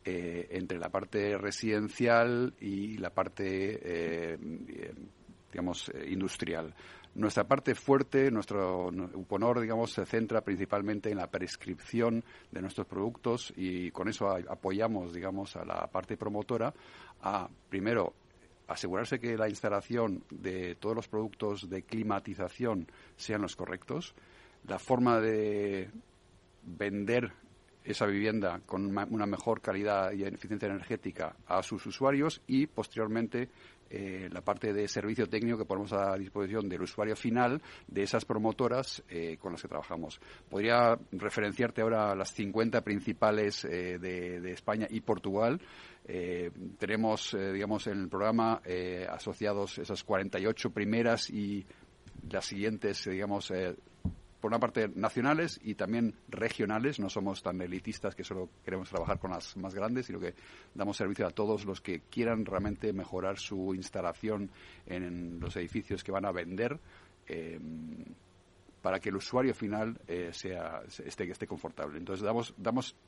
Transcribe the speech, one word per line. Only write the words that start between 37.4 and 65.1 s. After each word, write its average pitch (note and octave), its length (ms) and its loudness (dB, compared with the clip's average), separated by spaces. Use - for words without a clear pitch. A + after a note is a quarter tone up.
de G2 140 0
esas G#2 240 2
promotoras, A2+ 800 2
eh, E2 320 -4
con F#2 120 -6
las D#2+ 100 -8
que - 60 -8
trabajamos. D#2+ 520 -6
Podría A#2 480 6
referenciarte G#2+ 720 0
ahora A2 280 4
a G2 40 2
las F#2+ 180 -2
cincuenta A2 480 2
principales, G#2+ 840 4
eh, F2+ 340 -2
de, F2+ 420 -4
de F2+ 100 -4
España G#2 380 0
y A2 120 -2
Portugal. A2 600 2
Eh, F2+ 420 -2
tenemos, A2 560 2
eh, G2 180 0
digamos, G2+ 320 0
en G2+ 140 -2
el F#2 100 -4
programa, A2 560 4
eh, F2+ 420 -2
asociados G2+ 720 -2
esas F#2+ 260 -4
cuarenta G2 360 2
y G2 80 2
ocho A2 240 0
primeras A2+ 580 4
y G2+ 340 -2
las F#2+ 140 -2
siguientes, G2+ 600 -2
eh, G2 60 -2
digamos, G2+ 400 -2
eh, F#2 240 -2
por G#2+ 100 2
una A#2 80 4
parte A2+ 300 2
nacionales C3+ 760 2
y G#2+ 100 -2
también G#2+ 400 2
regionales. A2 720 0
No G2 100 0
somos G2 320 -2
tan F#2 200 -2
elitistas F#2+ 520 -4
que F#2 100 -8
solo F#2 240 -6
queremos F#2 260 -4
trabajar F2+ 280 0
con F#2 140 -4
las E2+ 260 -8
más F#2+ 160 -6
grandes, A#2 320 0
sino F#2 140 -8
que F2 160 -6
damos G2+ 220 -2
servicio G2+ 280 0
a E2+ 60 0
todos G#2 340 0
los F#2+ 160 -4
que F2 200 -4
quieran A2+ 340 2
realmente G2 480 0
mejorar F#2+ 460 -2
su F#2+ 340 -2
instalación F#2+ 800 -2
en F2 540 -6